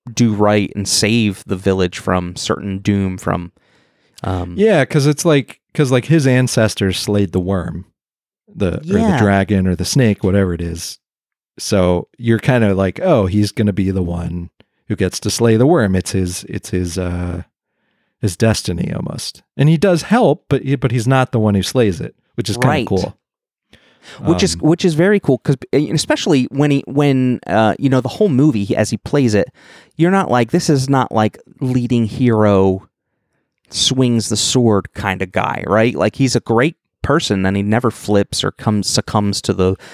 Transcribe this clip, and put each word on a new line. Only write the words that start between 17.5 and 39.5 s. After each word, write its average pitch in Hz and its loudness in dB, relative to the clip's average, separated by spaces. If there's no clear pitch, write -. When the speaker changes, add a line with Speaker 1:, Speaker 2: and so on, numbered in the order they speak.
Speaker 2:
his 101 -4
destiny 98 -2
almost." - -10
And 143 4
he 165 4
does 175 0
help, 202 0
but 139 0
he, 135 -2
but 127 -2
he's 117 -2
not 131 2
the 120 0
one 107 2
who 98 2
slays 104 0
it, - -10
which 107 -6
is 104 -4
kinda 127 2
Speaker 1:
Right. 139 0
Speaker 2:
cool. 92 -2
Speaker 1:
Which 175 0
is, 175 0
Speaker 2:
Um, 85 -10
Speaker 1:
which 160 2
is 170 2
very 196 2
cool, 131 0
'cause, - -2
and 147 0
especially 156 0
when 147 0
he, 139 0
when, 131 0
uh, 107 2
you 139 -2
know, 131 2
the 120 -6
whole 214 0
movie, 131 2
he, 101 -2
as 107 0
he 110 -4
plays 131 0
it, 98 2
you're 165 2
not 196 0
like, 120 2
this 170 0
is 135 2
not, 131 0
like, 110 0
leading 120 0
hero 104 2
swings 123 0
the 107 -2
sword 113 2
kinda 95 -4
guy, - -4
right? 110 2
Like, 95 0
he's 131 0
a 120 0
great 123 0
person, 110 0
and 95 0
he 101 0
never 107 0
flips - -2
or - -2
comes, 104 -2
succumbs 104 -2
to - -2